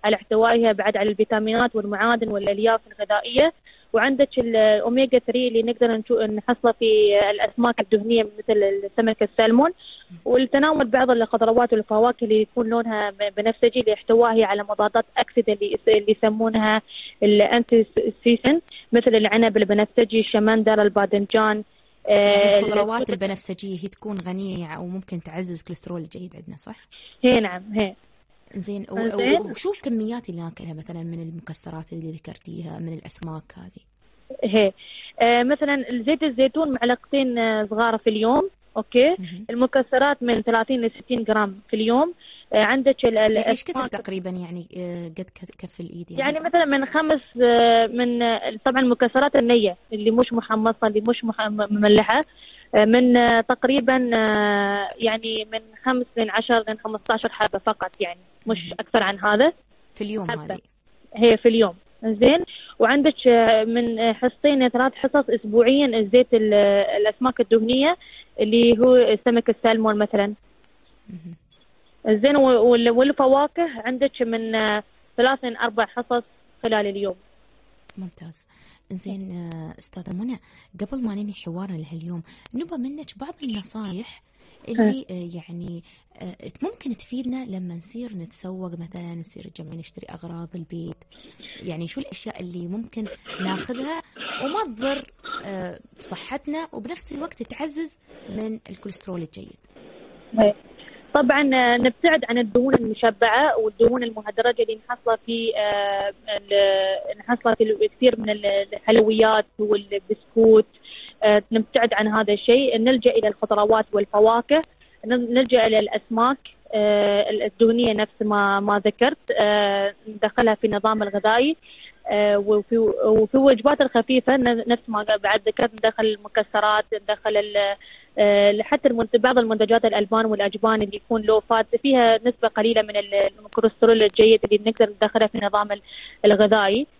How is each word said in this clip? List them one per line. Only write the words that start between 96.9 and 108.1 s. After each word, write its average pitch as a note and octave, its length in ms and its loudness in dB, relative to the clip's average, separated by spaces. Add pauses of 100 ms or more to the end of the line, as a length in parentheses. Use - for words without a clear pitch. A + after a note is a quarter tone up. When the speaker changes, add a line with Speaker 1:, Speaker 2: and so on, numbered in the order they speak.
Speaker 2:
الوقت C#4+ 300 -12
تعزز D4+ 560 -12 (300)
من A3 300 -10 (120)
الكوليسترول F#3 520 -14
الجيد؟ - 340 -18 (840)
Speaker 1:
إيه. G#3 140 4 (600)
طبعًا، C#4+ 260 2 (140)
آه، B3 220 4
نبتعد B3+ 520 2
عن A#3+ 100 0
الدهون B3 360 0
المشبعة A#3 840 2
والدهون A3+ 440 0
المهدرجة A3+ 600 -2
اللي A3 160 -4 (100)
نحصلها A#3+ 280 -2 (100)
في، A3+ 300 -4
آه، G3+ 560 -2 (160)
ال-، G3+ 880 -2
نحصلها A#3 360 -2
في A3 100 2
ال-، G#3+ 320 0
كثير A#3 240 -4